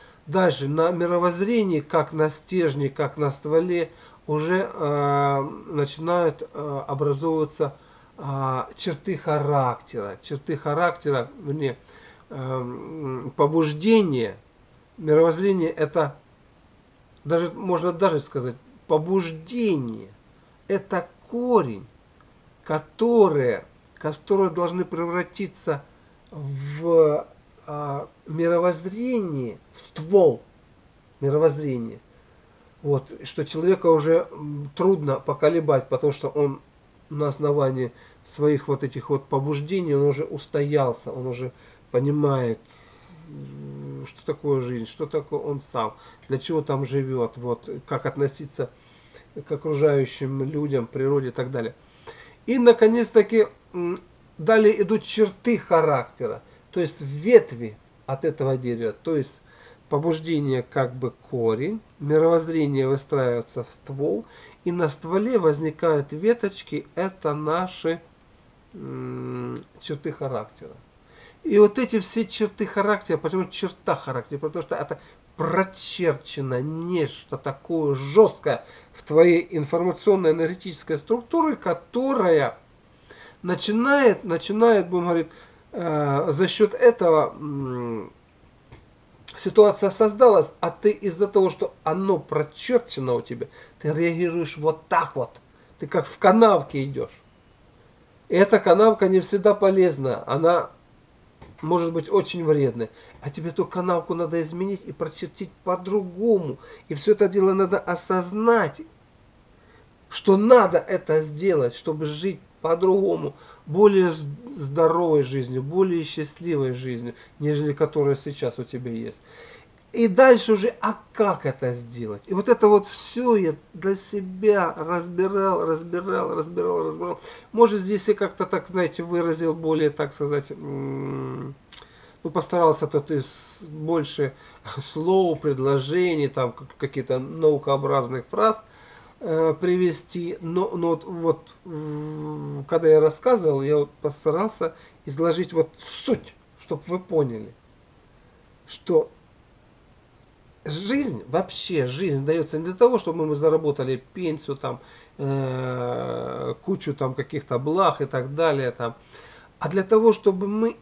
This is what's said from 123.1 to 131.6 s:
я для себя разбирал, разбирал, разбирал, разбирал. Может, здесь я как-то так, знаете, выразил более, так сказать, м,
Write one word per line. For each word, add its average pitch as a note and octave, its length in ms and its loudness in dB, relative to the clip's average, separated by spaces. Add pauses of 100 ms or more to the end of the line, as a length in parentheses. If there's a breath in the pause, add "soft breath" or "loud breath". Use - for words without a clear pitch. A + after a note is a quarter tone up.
я E3+ 180 0 (180)
для F#3+ 220 -4
себя F#3+ 800 0
разбирал, F3+ 880 -2
разбирал, F3 720 -2
разбирал, F3 500 -2
разбирал. E3 360 -8 (320 loud breath)
Может, G#3+ 280 4
здесь G3 280 -2
я G#3+ 60 2
как-то G3 300 -4
так, F3+ 240 -4
знаете, F3 340 -2
выразил E3+ 520 -2
более, D#3+ 340 0
так D3 240 -4
сказать, C#3+ 380 -4
м, C3+ 1040 -8 (680 loud breath)